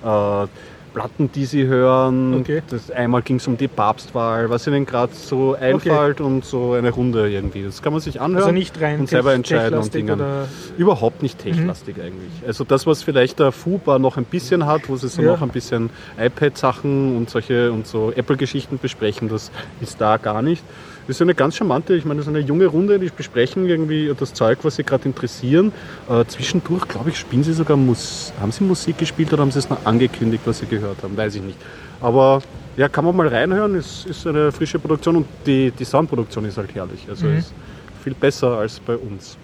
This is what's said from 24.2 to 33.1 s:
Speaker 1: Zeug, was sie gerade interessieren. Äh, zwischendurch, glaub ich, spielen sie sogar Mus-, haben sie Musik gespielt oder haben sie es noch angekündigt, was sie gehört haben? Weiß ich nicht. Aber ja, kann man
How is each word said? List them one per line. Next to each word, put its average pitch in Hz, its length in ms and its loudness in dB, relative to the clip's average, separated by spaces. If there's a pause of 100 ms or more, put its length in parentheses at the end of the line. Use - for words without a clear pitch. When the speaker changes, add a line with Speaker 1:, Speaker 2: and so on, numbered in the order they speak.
Speaker 1:
Zeug, 120 260 4
was 151 140 0
sie 147 80 -4
gerade - 220 0
interessieren. 139 680 0 (340)
Äh, 117 180 4
zwischendurch, 175 640 -2
glaub 117 200 -4
ich, 165 100 -4
spielen 127 260 0
sie 160 100 0
sogar 156 220 2
Mus-, - 640 0
haben 101 120 -2
sie - 120 0
Musik 185 360 0
gespielt 156 340 0
oder 147 80 4
haben 139 100 4
sie 139 80 0
es 135 100 -2
noch - 140 -4
angekündigt, 113 640 2
was 113 140 -2
sie 107 80 -8
gehört 101 340 -4
haben? 98 160 -8
Weiß 107 180 -2
ich 101 60 -6
nicht. 95 160 -10 (440)
Aber 135 400 6 (360)
ja, 139 100 4
kann 147 160 0
man 175 120 4